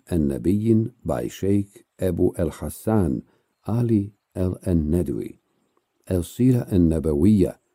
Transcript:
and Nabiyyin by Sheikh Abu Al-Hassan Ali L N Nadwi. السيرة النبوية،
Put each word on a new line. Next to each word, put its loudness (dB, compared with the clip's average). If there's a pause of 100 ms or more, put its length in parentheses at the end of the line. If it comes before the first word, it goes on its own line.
and 0
Nabiyyin 0 (120)
by -2
Sheikh -2 (140)
Abu 0
Al-Hassan -2 (460)
Ali 0 (220)
L -2
N 0
Nadwi. -4 (720)
السيرة 0
النبوية، 2 (160)